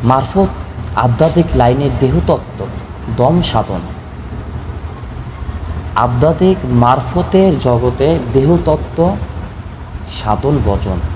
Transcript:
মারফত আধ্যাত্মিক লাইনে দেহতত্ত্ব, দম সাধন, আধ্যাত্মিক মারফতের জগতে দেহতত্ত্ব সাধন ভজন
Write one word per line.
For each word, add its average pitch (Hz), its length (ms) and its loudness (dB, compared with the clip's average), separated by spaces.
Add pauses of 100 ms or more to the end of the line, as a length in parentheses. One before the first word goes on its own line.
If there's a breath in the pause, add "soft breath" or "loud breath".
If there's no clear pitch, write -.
মারফত 135 460 2 (460)
আধ্যাত্মিক 156 500 4 (100)
লাইনে 131 340 4 (100)
দেহতত্ত্ব, 151 600 0 (580)
দম 143 240 4
সাধন, 98 400 0 (2250)
আধ্যাত্মিক 156 720 2
মারফতের 131 920 4
জগতে 127 600 2 (140)
দেহতত্ত্ব 165 840 2 (920)
সাধন 110 440 0 (100)
ভজন 98 320 0 (180)